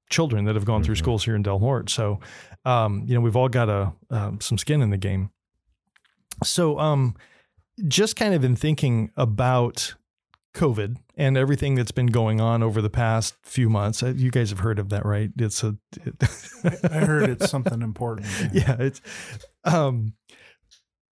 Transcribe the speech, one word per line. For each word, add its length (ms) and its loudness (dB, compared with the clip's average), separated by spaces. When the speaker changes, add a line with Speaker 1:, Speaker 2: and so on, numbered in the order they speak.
Speaker 1:
children 360 0
that 100 0
have 100 0
gone 180 2
through 120 0
Speaker 2:
Mm-hmm. 80 -2
Speaker 1:
schools 200 0
here 140 0
in 60 0
Del 160 0
Norte. 300 0
So, 300 -2
um, 420 2
you 80 2
know, 60 4
we've 160 2
all 100 4
got 220 2
a, 240 0
um, 320 -4
some 160 -2
skin 240 0
in 80 2
the 80 0
game. 320 -2
So, 360 0
um, 360 2
just 300 2
kind 160 2
of 100 4
in 140 4
thinking 580 0
about 800 0
covid 440 0
and 220 2
everything 380 2
that's 160 0
been 160 0
going 340 2
on 200 2
over 200 0
the 80 0
past 540 0
few 260 0
months. 340 0
Uh, 120 -2
you 160 0
guys 180 0
have 100 -8
heard 200 0
of 100 -6
that, 160 -2
right? 320 -2
It's 260 -2
a, 140 -4
it 100 -8
<laughs> 280 -2
Speaker 3:
I, 60 -4
I 80 4
heard 240 2
it's 200 0
something 320 -2
important. 460 -6
Speaker 1:
Yeah, 260 4
it's, 220 -4
um, 500 0